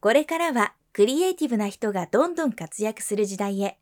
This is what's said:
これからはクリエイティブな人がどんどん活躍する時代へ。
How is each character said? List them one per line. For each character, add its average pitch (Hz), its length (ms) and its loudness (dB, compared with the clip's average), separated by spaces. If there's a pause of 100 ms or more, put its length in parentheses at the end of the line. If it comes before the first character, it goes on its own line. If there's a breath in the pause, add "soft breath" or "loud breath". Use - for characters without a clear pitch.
こ 208 120 4
れ 294 140 4
か 330 100 -4
ら 302 160 -2
は 226 220 0 (180)
ク 208 140 6
リ 277 160 0
エ 370 80 2
イ 370 60 -4
テ 311 100 -2
ィ - 20 0
ブ 233 80 0
な 208 140 -2
人 208 220 -4
が 180 140 -4
ど 294 220 4
ん 349 60 -6
ど 320 120 -2
ん 233 60 0
活 190 320 -8
躍 214 180 -6
す - 140 -4
る 208 80 2
時 196 140 -8
代 196 240 -2
へ。 196 200 -4